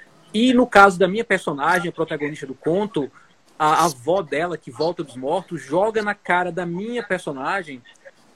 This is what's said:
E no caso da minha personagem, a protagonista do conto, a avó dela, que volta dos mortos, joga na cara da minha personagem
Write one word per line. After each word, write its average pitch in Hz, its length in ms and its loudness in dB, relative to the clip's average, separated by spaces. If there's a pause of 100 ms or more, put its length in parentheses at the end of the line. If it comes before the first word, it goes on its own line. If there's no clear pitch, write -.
(340)
E 247 200 4
no 247 140 4
caso 196 320 6
da 185 80 4
minha 208 160 -2
personagem, 175 680 0
a - 20 -6
protagonista 151 540 -6
do 135 80 -12
conto, 160 580 -2 (460)
a 156 280 4
avó 156 360 0
dela, 160 360 -4
que - 120 -18
volta 160 340 -4
dos 135 120 -16
mortos, 156 460 -4
joga 202 400 0
na 208 120 -4
cara 180 380 0
da 175 140 -6
minha 208 380 -6
personagem 151 760 -6 (540)